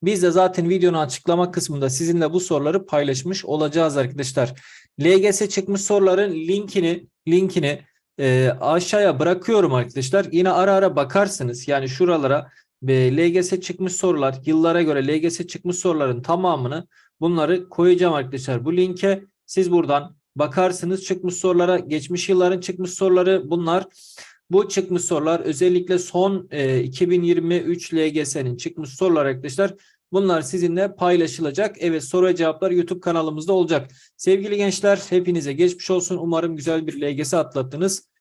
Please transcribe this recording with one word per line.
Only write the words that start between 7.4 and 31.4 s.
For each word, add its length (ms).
e, 300
aşağıya 580
bırakıyorum 540
arkadaşlar. 580
Yine 180
ara 240
ara 220
bakarsınız. 720
Yani 220
şuralara, 580
e, 300
L 120
G 140
S 180
çıkmış 320
sorular, 420
yıllara 360
göre 260
L 100
G 120
S 180
çıkmış 280
soruların 460
tamamını 680
bunları 480
koyacağım 440
arkadaşlar. 520
Bu 120
linke 460
siz 260
buradan 460
bakarsınız. 680
Çıkmış 320
sorulara, 440
geçmiş 500
yılların 300
çıkmış 320
soruları 580
bunlar. 360
Bu 200
çıkmış 320
sorular 380
özellikle 600
son, 520
e, 280
iki 300
bin 140
yirmi 320
üç 380
L 160
G 160
S'nin 320
çıkmış 320
sorular 360
arkadaşlar. 480
Bunlar 300
sizinle 540
paylaşılacak. 840